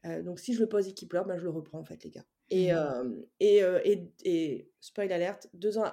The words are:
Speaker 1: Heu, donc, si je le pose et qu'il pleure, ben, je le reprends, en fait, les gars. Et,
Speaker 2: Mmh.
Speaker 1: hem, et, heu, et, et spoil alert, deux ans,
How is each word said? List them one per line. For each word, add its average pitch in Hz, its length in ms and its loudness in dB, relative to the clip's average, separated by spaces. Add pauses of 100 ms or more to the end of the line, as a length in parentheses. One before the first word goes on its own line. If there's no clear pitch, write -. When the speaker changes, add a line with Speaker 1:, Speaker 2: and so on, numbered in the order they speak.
Speaker 1:
Heu, 165 160 -8
donc, 175 180 -10
si 247 140 -4
je 226 60 0
le 220 80 4
pose 202 200 0
et 190 60 -12
qu'il 175 140 -14
pleure, 175 180 -2
ben, 180 120 -4
je 170 60 -8
le 175 60 -4
reprends, 156 300 -10
en 151 40 -14
fait, 160 200 -18
les 156 60 -14
gars. - 160 -20 (240)
Et, 185 180 2
Speaker 2:
Mmh. 160 280 2
Speaker 1:
hem, 120 280 -6 (160)
et, 202 220 8
heu, 180 240 4
et, 180 260 0 (120)
et 160 560 -2
spoil 196 320 -6
alert, 180 420 -2
deux 202 240 -2
ans, 214 140 0